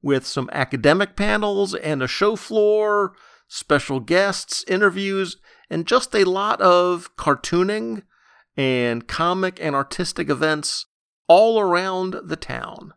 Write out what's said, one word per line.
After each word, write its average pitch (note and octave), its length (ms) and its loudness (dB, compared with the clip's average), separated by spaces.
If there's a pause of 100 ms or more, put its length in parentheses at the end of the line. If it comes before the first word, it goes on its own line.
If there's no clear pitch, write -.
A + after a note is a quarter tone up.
with C#3 240 0
some - 280 -6
academic D3 600 0
panels G3+ 600 0
and D3+ 260 -4
a B2+ 60 -2
show G#3 280 0
floor, G#3 800 2 (340)
special C#3 520 -2
guests, F3+ 680 -2
interviews, F#3+ 720 0 (320)
and E3 180 -4
just A#3+ 280 0
a G3+ 80 4
lot F#3+ 380 0
of F3+ 560 2
cartooning G3+ 840 -2 (520)
and B2 520 0
comic F3+ 540 -2
and D3+ 140 -2
artistic D3+ 540 -4
events D3+ 560 -2 (420)
all A3 320 6
around F#3 560 0 (100)
the D#3 100 -6
town. - 600 -12